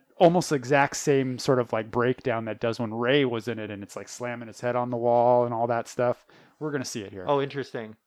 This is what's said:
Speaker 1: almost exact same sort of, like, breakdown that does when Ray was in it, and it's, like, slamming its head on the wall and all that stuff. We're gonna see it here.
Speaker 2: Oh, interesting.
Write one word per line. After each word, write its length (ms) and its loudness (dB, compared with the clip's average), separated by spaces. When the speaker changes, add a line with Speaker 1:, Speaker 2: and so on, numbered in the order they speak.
Speaker 1:
almost 340 4
exact 440 2
same 440 0
sort 180 2
of, 140 -2
like, 180 -4
breakdown 540 -2
that 160 -8
does 180 -2
when 160 -4
Ray 300 2
was 240 -4
in 100 -6
it, 140 -8
and 100 -10
it's, 140 -16
like, 120 -12
slamming 400 -10
its 120 -18
head 160 -2
on 140 -2
the 60 -4
wall 480 4
and 80 -2
all 140 0
that 220 -2
stuff. 360 -2
We're 100 -6
gonna 140 -4
see 180 -8
it 80 -12
here. 160 -12
Speaker 2:
Oh, 160 0
interesting. 540 -10